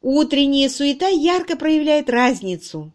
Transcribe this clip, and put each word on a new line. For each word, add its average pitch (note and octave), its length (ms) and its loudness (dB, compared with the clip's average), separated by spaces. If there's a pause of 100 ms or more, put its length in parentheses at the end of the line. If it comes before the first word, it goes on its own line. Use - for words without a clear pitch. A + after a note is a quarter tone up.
Утренняя C#4 600 2
суета C#4+ 400 -2
ярко F4 480 0
проявляет D4+ 540 0
разницу F#3 840 -2